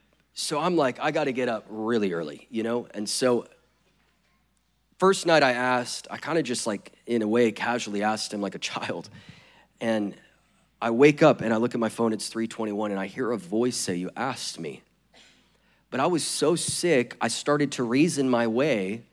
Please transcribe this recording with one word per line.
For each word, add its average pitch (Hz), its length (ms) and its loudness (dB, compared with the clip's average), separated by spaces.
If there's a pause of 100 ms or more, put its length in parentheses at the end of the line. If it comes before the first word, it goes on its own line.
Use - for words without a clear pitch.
(340)
So - 260 -4
I'm 170 180 2
like, 131 240 2
"I 147 100 0
gotta 143 220 0
get 123 160 -2
up 110 200 -4
really 107 440 0
early," 76 360 -8
you 110 140 -4
know? 117 300 -2
And 104 140 -6
so 123 400 2 (1500)
first 190 280 2
night 160 180 6
I 131 80 4
asked, 123 580 -2
I 113 80 -10
kinda 156 240 -2
just, 120 240 -4
like, 104 280 -6 (120)
in 117 160 0
a 104 60 0
way, 113 240 4
casually 110 500 -4
asked 107 320 -2
him 104 80 -6
like 98 140 -6
a 87 40 -14
child. - 500 -8 (720)
And 110 340 -2 (680)
I 117 80 -2
wake 147 320 6
up 139 200 8
and 113 120 0
I 110 40 2
look 113 180 0
at 117 60 -2
my 110 80 2
phone, 113 240 0
it's - 160 -6
three 113 180 -4
twenty-one, 107 440 -4
and 98 80 -2
I 95 80 -4
hear 113 240 -4
a 120 60 -2
voice 107 380 0
say, 92 220 -4
"You 90 180 -4
asked 123 420 -6
me." - 260 -12 (1080)
But 123 80 -4
I 147 80 2
was 165 180 0
so 156 300 0
sick, 156 640 0
I 113 80 0
started 143 460 0
to 131 100 -4
reason 135 460 2
my 117 180 2
way 113 640 0